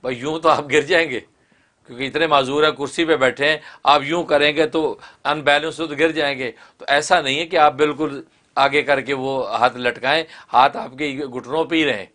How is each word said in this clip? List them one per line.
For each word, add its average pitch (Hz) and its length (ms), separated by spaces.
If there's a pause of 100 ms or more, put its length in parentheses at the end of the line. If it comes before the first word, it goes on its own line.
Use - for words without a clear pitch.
भाई 123 120
यूँ 151 240
तो 160 100
आप 147 180
गिर 151 180
जाएंगे 156 340
क्योंकि - 840
इतने 151 220
माजूर 143 380
हैं, 151 80
कुर्सी 143 320
पे 156 120
बैठे 127 280
हैं, 151 160 (240)
आप 143 180
यूँ 165 220
करेंगे 151 420
तो 151 320 (260)
अनबैलेंस 147 540
हो 165 80
तो 147 80
गिर 160 160
जाएंगे। 139 420 (260)
तो - 120
ऐसा 151 300
नहीं 135 160
है 165 80
कि 165 140
आप 151 160
बिल्कुल 143 480 (340)
आगे 139 260
करके 135 320
वो 135 260 (100)
हाथ 117 260
लटकाएं, 123 460 (260)
हाथ 127 280
आपके 135 400
घुटनों 135 480
पे 165 100
ही 160 80
रहें 107 320